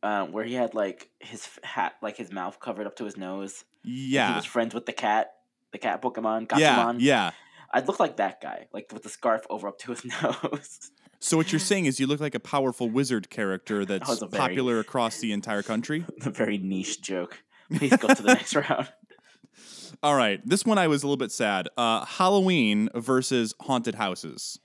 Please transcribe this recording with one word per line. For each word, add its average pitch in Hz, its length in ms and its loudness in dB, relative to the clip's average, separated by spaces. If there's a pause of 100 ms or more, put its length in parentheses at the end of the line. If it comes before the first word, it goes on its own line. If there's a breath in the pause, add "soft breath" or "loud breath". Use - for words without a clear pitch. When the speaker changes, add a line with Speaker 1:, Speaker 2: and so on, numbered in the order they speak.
Speaker 1:
uh, 101 240 0
where 101 180 -6
he 120 100 -6
had, 120 200 -2
like, 101 360 -4 (100)
his - 240 -16
f-, - 180 -18
hat, - 380 -4
like, 107 160 -8
his 92 160 -12
mouth 92 260 -8
covered 104 280 -6
up - 100 -10
to 120 80 -8
his 101 140 -10
nose? 95 460 -10 (180)
Speaker 2:
Yeah. 131 480 0
Speaker 1:
He 85 60 0
was 82 100 -4
friends 117 280 0
with 120 120 -6
the 113 80 -6
cat, 107 380 2 (400)
the - 60 -12
cat 104 220 -2
Pokemon, 113 560 -2
Speaker 2:
Yeah, 147 300 6
Speaker 1:
Gachumon. 120 140 -2
Speaker 2:
yeah. 117 300 4 (400 loud breath)
Speaker 1:
I'd - 160 2
look - 140 -2
like 165 160 2
that - 240 -2
guy, - 320 -12
like, 104 200 -12
with 107 100 -14
the 110 80 -12
scarf 110 400 0
over 104 180 -6
up 98 120 -12
to - 120 -12
his 117 120 -10
<laughs> 123 180 -8
nose. - 680 -6 (300 soft breath)
Speaker 2:
So - 160 2
what 160 160 2
you're - 80 2
saying 190 260 2
is 127 140 0
you 135 60 2
look 143 140 0
like 147 140 -4
a - 60 -2
powerful 131 480 0
wizard 123 400 0
character 101 560 -2
Speaker 1:
<laughs> - 20 -8
That 95 140 -2
Speaker 2:
that's - 100 -6
Speaker 1:
was 113 120 -2
a 104 40 -8
very 98 140 -2
Speaker 2:
popular 127 380 0
across 113 400 -2
the 110 140 -2
entire 104 300 -2
country? 117 420 -4 (100)
Speaker 1:
<laughs> - 100 -16
A 123 60 -2
very 104 280 -2
niche 95 440 -4
joke. 90 400 -6 (320 soft breath)
Please 147 220 4
go 220 120 2
to 240 140 6
the 254 120 6
Speaker 2:
<laughs> - 0 -
Speaker 1:
next - 200 -4
round. - 340 0 (1120 loud breath)
Speaker 2:
All 147 140 4
right. 107 300 2
This 170 200 2
one 220 100 4
I 180 120 6
was 147 140 4
a 143 40 -2
little 143 100 2
bit 127 160 -2
sad. 101 360 0 (100)
Uh, 113 260 2
Halloween 180 920 4
versus 123 680 0
haunted 120 340 -2
houses. 95 720 -6